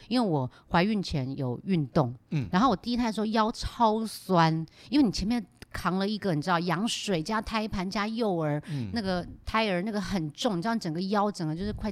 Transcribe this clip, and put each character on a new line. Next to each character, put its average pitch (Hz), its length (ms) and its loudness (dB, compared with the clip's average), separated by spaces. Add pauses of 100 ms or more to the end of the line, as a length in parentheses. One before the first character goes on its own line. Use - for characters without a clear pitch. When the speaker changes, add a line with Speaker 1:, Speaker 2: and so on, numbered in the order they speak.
Speaker 1:
因 247 120 2
为 208 80 2
我 135 220 0 (180)
怀 175 140 6
孕 214 180 2
前 135 360 -2
有 127 260 -2
运 165 240 0
动。 127 260 2 (180)
Speaker 2:
嗯。 127 200 -2
Speaker 1:
然 185 100 4
后 - 80 4
我 196 60 2
第 233 160 -6
一 240 60 -2
胎 247 80 2
的 220 80 -2
时 214 80 -2
候 208 60 0
腰 220 220 2
超 226 560 0
酸， 165 480 4 (360)
因 269 100 4
为 277 60 8
你 190 40 4
前 - 160 -2
面 233 200 -2 (260)
扛 185 280 0
了 196 80 2
一 214 100 -2
个， 185 160 0
你 147 80 0
知 160 80 -4
道， 175 80 4
羊 175 300 0
水 185 340 -2
加 220 200 -2
胎 220 260 -2
盘 196 220 -4
加 208 180 -2
幼 220 340 0
儿， 151 280 0
Speaker 2:
嗯。 123 240 -4
Speaker 1:
那 233 80 -2
个 180 240 -2 (200)
胎 220 240 0
儿 180 120 0
那 214 100 -4
个 202 80 -2
很 175 320 -2
重， 208 260 -2
你 170 40 -2
知 - 80 -2
道， 233 60 -2
整 185 160 -4
个 165 120 -4
腰 202 260 0
整 180 160 -6
个 156 80 -2
就 180 120 -6
是 208 80 -4
快 214 180 -6